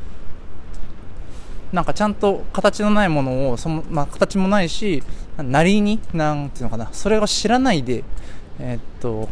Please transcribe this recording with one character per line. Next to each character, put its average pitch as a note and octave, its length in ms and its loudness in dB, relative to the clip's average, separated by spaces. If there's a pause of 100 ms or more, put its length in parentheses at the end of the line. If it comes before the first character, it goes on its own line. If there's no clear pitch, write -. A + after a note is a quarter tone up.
(1700)
な F3 100 0
ん - 20 0
か D3 80 2
ち - 80 0
ゃ G#3+ 60 2
ん G3+ 80 -2
と G3 380 0
形 - 260 2
の G#3 100 2
な G#3 140 6
い F#3 60 2
も D3+ 120 2
の C3 300 0
を、 A#2 60 2
そ D#3+ 120 -4
の、 D#3+ 200 -2
ま D#3 140 0
あ、 - 20 2
形 - 320 -2
も F#3+ 100 2
な G3+ 160 4
い E3 60 -2
し、 F3 340 0 (340)
な C#3 260 2
り G3+ 180 6
に、 G#3 180 2 (140)
な D3+ 200 0
ん D3 160 -4
て - 100 -8
い - 20 -4
う - 20 -2
の A#2+ 60 2
か A2+ 80 0
な、 A#2 140 -4
そ - 180 0
れ G#3+ 100 6
を G#3 80 2
知 - 220 0
ら B3 100 4
な C4 140 4
い C#3+ 100 2
で、 A#2+ 200 -2 (560)
え B2+ 160 -4
ー - 20 -4
っ - 40 -4 (200)
と、 A2 300 -2